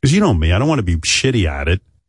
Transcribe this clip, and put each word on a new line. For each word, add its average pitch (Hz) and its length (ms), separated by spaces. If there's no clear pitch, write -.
'Cause 139 100
you 196 80
know 175 140
me, 80 180
I 92 60
don't 139 100
wanna 143 160
be 87 140
shitty 90 500
at 69 180
it. 90 160
I - 80